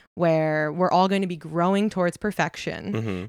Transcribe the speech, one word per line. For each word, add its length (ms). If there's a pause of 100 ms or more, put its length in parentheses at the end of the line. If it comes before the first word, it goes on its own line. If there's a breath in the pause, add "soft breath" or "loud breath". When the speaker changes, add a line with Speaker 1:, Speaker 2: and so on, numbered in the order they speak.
(160 soft breath)
Speaker 1:
where 560
we're 200
all 160
gonna 200
be 80
growing 540
towards 280
perfection. 760
Speaker 2:
Mm-hmm. 360